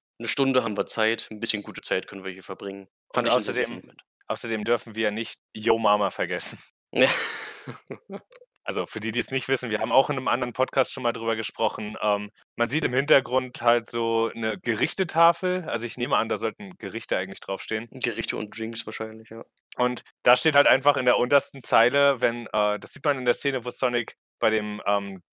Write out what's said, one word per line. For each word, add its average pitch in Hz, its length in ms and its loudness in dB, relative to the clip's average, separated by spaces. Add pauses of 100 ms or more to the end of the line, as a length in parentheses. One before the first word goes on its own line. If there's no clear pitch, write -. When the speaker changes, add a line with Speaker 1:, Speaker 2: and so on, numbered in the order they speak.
(180)
Speaker 1:
'ne 117 100 -6
Stunde 131 360 2
haben 107 120 -4
wir 98 100 -2
Zeit, 113 440 0
'n 107 100 -10
bisschen 104 220 0
gute 101 200 -12
Zeit 92 260 2
können 95 160 -10
wir 95 80 -6
hier 92 120 -14
verbringen." 98 440 -10 (260)
Fand 120 120 2
Speaker 2:
Und - 20 0
Speaker 1:
ich 117 80 4
'n 117 80 2
sehr, 123 100 -4
sehr 123 100 0
schönen 104 160 -8
Speaker 2:
außerdem, - 20 -20
Speaker 1:
Moment. - 200 -20 (260)
Speaker 2:
außerdem 110 360 -2
dürfen 113 300 -2
wir 110 160 0
nicht 110 300 -8 (140)
Yo 113 240 2
Mama 104 320 4
vergessen. 90 540 -2
Speaker 1:
<laughs> - 60 -20 (220)
Ja. 127 160 4 (1600)
Speaker 2:
Also, 95 220 -4
für - 140 -8
die, 113 100 -4
die's 117 200 -2
nicht 131 180 -4
wissen, 127 220 0
wir 107 100 -2
haben 117 120 -4
auch 131 180 6
in 139 60 -2
'nem 131 120 -4
anderen 120 240 -2
Podcast - 400 0
schon 131 100 -8
mal 120 100 2
drüber 113 220 -2
gesprochen. 107 680 -2
Ähm, 104 280 0 (260)
man 117 120 2
sieht 151 160 0
im 127 80 0
Hintergrund 127 680 2
halt 120 240 4
so 113 480 0
'ne 110 280 -2
Gerichtetafel. 170 1040 2
Also, 120 220 -4
ich - 100 -10
nehme 131 200 0
an, 110 120 2
da 107 80 0
sollten 104 420 -6
Gerichte 104 380 -4
eigentlich 95 240 -6
draufstehen. 110 520 -6
Speaker 1:
Gerichte 120 440 -4
und 107 200 -6
Drinks 113 280 -6
wahrscheinlich, 110 460 -10
ja. 113 140 -12 (320)
Speaker 2:
Und 123 260 0 (220)
da 123 120 8
steht 147 200 2
halt 143 100 6
einfach 135 300 4
in 127 100 -2
der 113 120 4
untersten 131 420 2
Zeile, 127 600 4
wenn, 120 320 0
äh, 104 260 2
das 101 140 -8
sieht - 120 -8
man 143 140 2
in 127 60 -4
der 120 100 4
Szene, 135 300 -2
wo 123 60 -4
Sonic 120 460 -2 (220)
bei 113 120 4
dem, 107 360 -2
ähm, 98 360 0 (100)